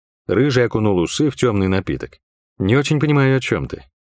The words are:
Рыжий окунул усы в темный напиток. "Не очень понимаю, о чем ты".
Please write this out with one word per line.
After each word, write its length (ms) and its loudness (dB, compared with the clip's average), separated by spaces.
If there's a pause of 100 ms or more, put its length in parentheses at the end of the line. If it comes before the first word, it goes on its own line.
(260)
Рыжий 380 0
окунул 340 0
усы 320 0
в 60 -8
темный 320 0
напиток. 500 -4 (400)
"Не 180 2
очень 240 0
понимаю, 360 2
о 40 -2
чем 280 -4
ты". 160 -14 (260)